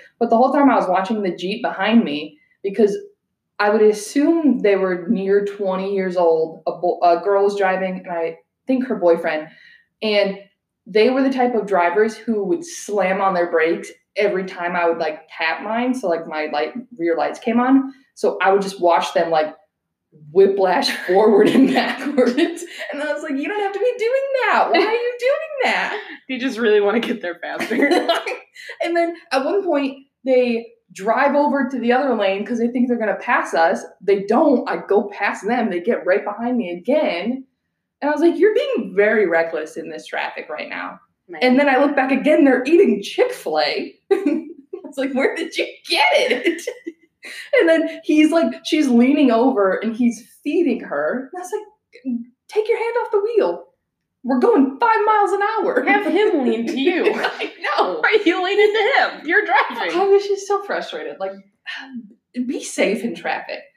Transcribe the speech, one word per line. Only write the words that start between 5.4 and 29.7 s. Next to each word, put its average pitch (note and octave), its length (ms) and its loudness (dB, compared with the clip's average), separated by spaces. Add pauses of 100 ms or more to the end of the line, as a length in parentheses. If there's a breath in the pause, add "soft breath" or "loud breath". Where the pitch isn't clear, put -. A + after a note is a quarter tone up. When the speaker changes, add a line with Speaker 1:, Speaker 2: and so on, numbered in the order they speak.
Speaker 1:
twenty F#3+ 480 -4
years F#3 240 -2
old. D#3+ 500 0
A F3 40 -2
bo-, E3+ 320 -4
a F3 180 4
girl G3 220 2
was G3+ 140 0
driving, F#3+ 480 -2
and F3+ 60 -10
I E3 260 -6 (300)
think C4 200 -2
her G#3+ 80 -4
boyfriend. E3 540 0 (520 loud breath)
And G3+ 360 0 (480)
they G#3+ 240 2
were C4 140 2
the C4 100 0
type A#3+ 220 0
of G3+ 100 -2
drivers G3 500 2
who G#3 300 -4
would E3+ 200 -2
slam F#3+ 560 -4
on F#3+ 120 0
their F3 160 -2
brakes E3+ 400 0 (280)
every F#3+ 280 0
time F3 300 -6
I F3 120 0
would, E3 100 0
like, D#3 320 -6
tap E3 340 -4
mine. A#3 300 -2
So, G3+ 160 -4
like, E3 180 -4
my D#3 240 -6
light, D3 220 -4 (260)
rear E3+ 180 0
lights - 220 -4
came A#3 200 0
on. C4+ 340 2 (220 loud breath)
So - 260 -2
I F#3+ 100 4
would G3 100 4
just F#3+ 200 -8
watch E3+ 320 2
them, E3 180 0
like, D3+ 240 0 (760)
whiplash F#3+ 600 4
<laughs> - 160 -8
forward G#3 400 6
and B3+ 260 4
backwards. B3+ 920 0 (260 loud breath)
And C#4+ 100 -8
I D4 120 -4
was D4 100 -8
like, D4+ 140 -6
"You D4+ 100 -6
don't G#4 140 -4
have G4 120 -2
to G4 60 -8
be B4 180 0
doing A#4+ 240 0 (220)
that. F4 280 2
Why E4+ 80 4
are G#4+ 140 2
you A#4+ 260 -2
doing C#5 540 -2
that?" G4 320 -4
Speaker 2:
<laughs> F#4 40 -16 (200)
They - 80 -6
just A#3+ 200 -4
really G#3+ 240 4
wanna G3+ 200 0
get - 200 -6
there F3 200 -8
faster. D3+ 340 -6
Speaker 1:
<laughs> C#4+ 320 0 (760 loud breath)
And E4+ 120 -2
then E4+ 200 0 (160)
at C4 120 0
one F#4 200 -2
point, C#4+ 340 -2 (260)